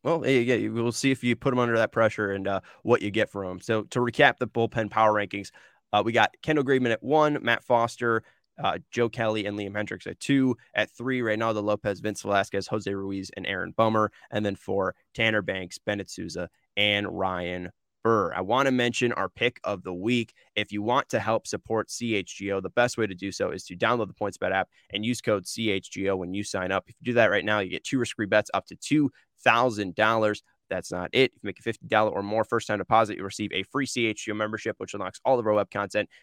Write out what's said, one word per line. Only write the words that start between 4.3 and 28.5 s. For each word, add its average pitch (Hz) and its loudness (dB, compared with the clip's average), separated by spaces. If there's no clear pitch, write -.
the 123 -2
bullpen 113 -2
power 110 6
rankings, 101 -4
uh, 104 4
we 117 0
got 110 4
Kendall 151 0
Graveman 127 2
at 110 -2
one, 147 2
Matt 117 0
Foster, 117 0
uh, 90 0
Joe 120 0
Kelly, 110 -2
and 101 -4
Liam 101 -6
Hendriks 101 -8
at - -10
two. 131 2
At - -2
three, 127 -4
Reynaldo 110 0
Lopez, 104 -2
Vince 101 -6
Velasquez, 101 0
Jose 101 -4
Ruiz, 98 -6
and 95 -10
Aaron 92 -6
Bummer. 110 2
And 107 0
then 98 -2
four, 95 -2
Tanner 110 2
Banks, 92 -6
Bennett 101 -4
Sousa, 90 -8
and 101 2
Ryan 90 -4
Burr. 107 2
I 92 -4
wanna 127 2
mention 123 2
our 92 -2
pick - -2
of 95 -4
the 92 -6
week. 113 -2
If 104 -2
you 101 -4
want 120 0
to 117 0
help 110 0
support 110 -4
C 113 -4
H 95 -4
G 98 -6
O, 98 -2
the 92 -6
best 120 2
way 110 2
to 98 -4
do 95 -8
so 92 -2
is 90 -8
to 92 -14
download 110 0
the - -18
PointsBet 98 -4
app 95 0
and 104 -4
use 120 -2
code 101 0
C 110 -4
H 98 -2
G 95 -2
O 98 2
when 90 -6
you 101 -4
sign 92 -4
up. 95 0
If - -20
you - -18
do 120 0
that 113 6
right 95 0
now, 107 2
you 95 -4
get 87 -8
two 135 -2
risk-free 113 -4
bets 107 2